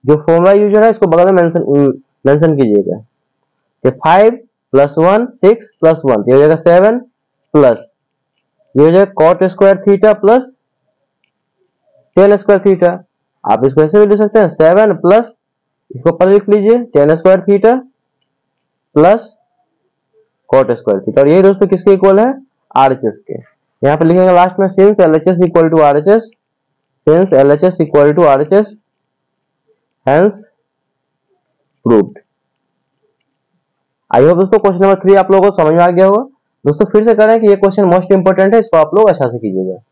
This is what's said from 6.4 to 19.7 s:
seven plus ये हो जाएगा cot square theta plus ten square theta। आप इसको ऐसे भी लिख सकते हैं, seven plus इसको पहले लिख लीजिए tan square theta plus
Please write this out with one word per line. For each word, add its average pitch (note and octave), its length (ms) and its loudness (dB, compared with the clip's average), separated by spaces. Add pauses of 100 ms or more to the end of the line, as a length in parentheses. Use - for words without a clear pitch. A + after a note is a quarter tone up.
seven F#3 420 0 (540)
plus C3 380 0 (840)
ये C#3+ 100 2
हो E3 60 2
जाएगा F#3+ 240 0
cot F3 340 0
square F#3+ 320 0
theta G#3 380 0
plus B3 280 0 (1700)
ten G3+ 200 2
square G3+ 240 -2
theta। F3+ 360 -2 (460)
आप A2+ 220 -2
इसको C#3 180 0
ऐसे E3 160 0
भी G#3 60 4
लिख G3+ 120 0
सकते G#3+ 220 -2
हैं, F#3+ 100 2
seven F3+ 460 0
plus G#3+ 420 -2 (540)
इसको C3 200 -4
पहले F#3 220 0
लिख G3+ 160 0
लीजिए G#3+ 280 0 (160)
tan D3 220 2
square F#3+ 260 0
theta G3+ 340 0 (1200)
plus F#3+ 320 2 (1200)